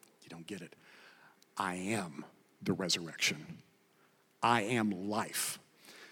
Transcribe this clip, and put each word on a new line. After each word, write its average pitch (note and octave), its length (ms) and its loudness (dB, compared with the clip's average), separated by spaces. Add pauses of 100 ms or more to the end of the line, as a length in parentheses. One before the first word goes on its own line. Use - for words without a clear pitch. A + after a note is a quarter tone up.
(220)
"You - 60 -20
don't E2 180 -14
get F#2+ 140 -8
it. - 160 -14 (800)
I F#2 200 0
am F#2 500 -2 (360)
the G2 120 2
resurrection. E2 880 -2 (800)
I A#2 200 8
am A2 280 4 (180)
life." - 500 -2 (540)